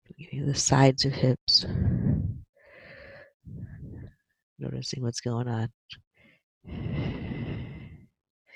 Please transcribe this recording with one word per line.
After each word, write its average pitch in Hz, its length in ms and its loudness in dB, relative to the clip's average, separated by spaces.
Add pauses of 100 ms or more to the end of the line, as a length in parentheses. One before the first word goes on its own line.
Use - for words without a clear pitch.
Looking - 300 -10
at 143 80 -2
the 139 80 2
sides 135 500 6
of 135 80 2
hips. - 520 4 (3000)
Noticing 131 460 -6
what's 120 180 -4
going 120 260 -2
on. 113 240 -2 (2750)